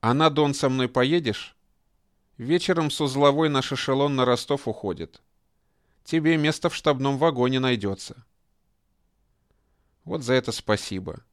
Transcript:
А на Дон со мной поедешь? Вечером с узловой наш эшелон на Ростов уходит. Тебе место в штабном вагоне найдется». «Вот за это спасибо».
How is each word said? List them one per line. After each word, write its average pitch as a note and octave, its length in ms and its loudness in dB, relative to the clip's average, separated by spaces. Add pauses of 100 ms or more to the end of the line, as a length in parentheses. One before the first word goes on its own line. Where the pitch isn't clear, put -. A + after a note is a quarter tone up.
А A2+ 120 2
на D#3 160 4
Дон C#3+ 240 2
со C#3 140 -2
мной C3 220 0
поедешь? C3 640 -2 (800)
Вечером D#3+ 540 0
с - 80 -8
узловой C#3+ 480 4
наш C#3 240 -2
эшелон C#3 460 0
на B2+ 80 2
Ростов B2 420 -2
уходит. F#2+ 540 -8 (800)
Тебе D#3+ 320 2
место D3+ 340 0
в - 60 -6
штабном C#3 420 0
вагоне C3 440 2
найдется». G2+ 640 -4 (1800)
«Вот D#3 180 -8
за A#2+ 120 -2
это B2 180 0
спасибо». F#2+ 800 -6